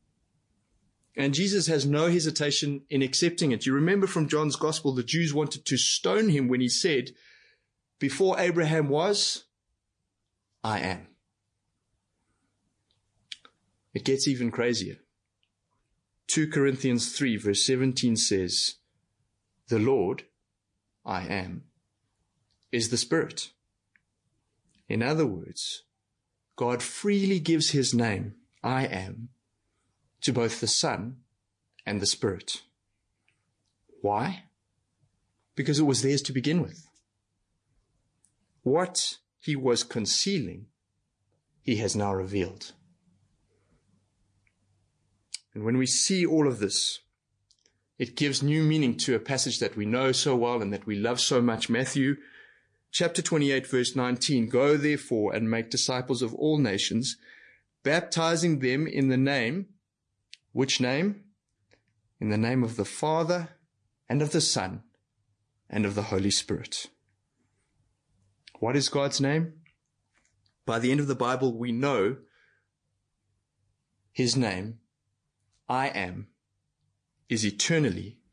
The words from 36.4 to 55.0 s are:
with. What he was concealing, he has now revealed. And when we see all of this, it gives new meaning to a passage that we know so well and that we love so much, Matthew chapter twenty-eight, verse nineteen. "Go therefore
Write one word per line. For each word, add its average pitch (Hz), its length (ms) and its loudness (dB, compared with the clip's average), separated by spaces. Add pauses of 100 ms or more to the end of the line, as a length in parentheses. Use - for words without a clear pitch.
with. - 260 -10 (1800)
What 175 560 0 (200)
he 151 160 -2
was 127 280 2
concealing, 110 840 -2 (960)
he 117 160 0
has 107 180 -2
now 101 180 0
revealed. 95 600 -4 (2750)
And 107 100 -8
when 117 140 2
we 131 80 2
see 180 400 2
all 156 220 4
of 120 120 0
this, - 400 -2 (1000)
it 123 200 -6
gives 139 260 0
new 151 200 2
meaning 151 340 2
to 127 180 0
a 107 40 2
passage 131 400 -4
that 107 180 -2
we 104 80 -2
know 131 260 2
so 127 240 2
well 120 260 2
and 101 120 -4
that 98 120 -8
we 107 100 -4
love 117 260 -2
so 127 200 2
much, 117 280 0
Matthew 131 480 0 (760)
chapter 170 300 0
twenty-eight, 139 460 0
verse 123 280 0
nineteen. 123 520 0
"Go 139 280 4
therefore 131 580 0